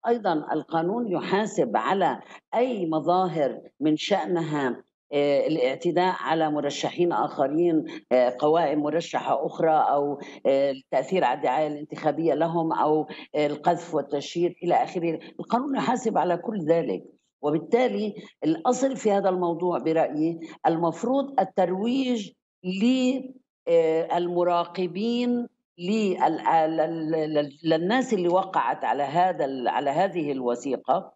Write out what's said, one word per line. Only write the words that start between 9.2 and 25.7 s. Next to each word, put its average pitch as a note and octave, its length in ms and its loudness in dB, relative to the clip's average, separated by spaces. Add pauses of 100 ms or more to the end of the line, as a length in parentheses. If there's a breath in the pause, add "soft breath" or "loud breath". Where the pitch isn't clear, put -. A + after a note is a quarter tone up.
أخرى، D#3+ 260 0
أو، C#3+ 480 2 (260 loud breath)
آه، C#3 260 2
التأثير C#3 520 -2
على B2+ 140 2
الدعاية D3 300 0
الانتخابية D3+ 680 -2
لهم، D#3+ 400 0
أو، D3+ 340 2 (280 loud breath)
آه، D3+ 120 2
القذف D#3+ 480 -2
والتشهير D3+ 680 -2
إلى C#3+ 200 2
آخره. E3 360 -4 (200 loud breath)
القانون C4 360 -2
يحاسب A3 420 0
على E3+ 200 2
كل F#3+ 280 -6
ذلك، D3 380 0 (380)
وبالتالي G3+ 720 0 (280 loud breath)
الأصل B3 520 0
في G#3 160 0
هذا G3 180 2
الموضوع F3 500 0
برأيي D#3+ 600 0 (280 loud breath)
المفروض G3 720 0
الترويج G#3+ 920 -2 (320)
ل-، B3+ 580 2 (460)
آه، E3 500 4
المراقبين F3+ 1300 0 (300)